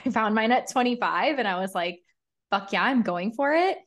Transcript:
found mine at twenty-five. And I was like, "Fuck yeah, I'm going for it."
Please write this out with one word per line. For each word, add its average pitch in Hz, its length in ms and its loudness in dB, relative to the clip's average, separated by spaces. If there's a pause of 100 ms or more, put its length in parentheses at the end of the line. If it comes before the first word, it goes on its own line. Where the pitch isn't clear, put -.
(120)
found 214 240 0
mine 220 160 2
at 247 180 0
twenty-five. 247 680 0
And 226 80 0
I 180 120 -2
was 190 140 -4
like, 175 260 -4 (520)
"Fuck 196 220 -2
yeah, 180 100 2
I'm 247 180 2
going 180 300 -2
for 277 220 0
it." 359 340 2